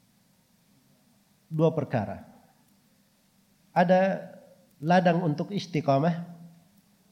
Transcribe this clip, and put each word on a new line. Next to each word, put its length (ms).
dua 240
perkara. 560
Ada 640
ladang 400
untuk 320
istiqamah, 720